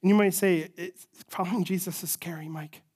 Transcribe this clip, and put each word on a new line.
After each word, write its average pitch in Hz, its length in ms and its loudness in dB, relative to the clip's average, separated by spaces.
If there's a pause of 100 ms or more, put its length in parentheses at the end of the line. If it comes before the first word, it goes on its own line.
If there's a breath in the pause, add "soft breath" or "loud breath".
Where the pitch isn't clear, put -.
And 185 80 6
you 202 40 8
might 202 200 6
say, 180 420 2
It's, 180 300 -12 (220)
following 185 360 -2
Jesus 180 380 -4
is 170 80 -8
scary, 160 380 -8
Mike. 156 340 -12 (140)